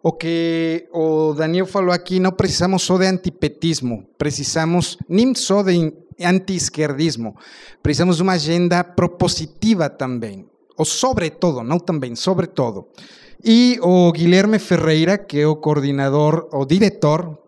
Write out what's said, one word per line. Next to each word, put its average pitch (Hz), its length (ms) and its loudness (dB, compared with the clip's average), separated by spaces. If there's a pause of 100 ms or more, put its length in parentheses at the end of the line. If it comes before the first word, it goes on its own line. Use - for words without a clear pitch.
O 165 100 0
que 165 800 -4
o 160 400 0
Daniel 160 320 -2
falou 185 280 -2
aqui, 180 260 -2
não 185 140 2
precisamos 185 500 0
só 185 160 0
de 185 80 2
antipetismo, 151 1000 -4 (140)
precisamos 160 800 -2 (100)
nem 226 260 2
só 202 280 0
de 185 120 2
in-, 160 180 0 (280)
anti-esquerdismo, 156 1160 -2 (460)
precisamos 160 340 2
de 165 60 -2
uma 190 100 0
agenda 175 500 0
propositiva 175 1040 -2
também, 113 580 -8 (300)
ou 156 80 0
sobretudo, 175 800 -2
não 143 160 -2
também, 131 380 -4
sobretudo. 143 720 -4 (560)
E 240 380 4
o 180 280 6
Guilherme 185 480 4
Ferreira, 160 600 2
que 143 200 -6
é 147 80 2
o 156 80 2
coordenador, 147 1000 0
o 139 120 -2
diretor 165 840 0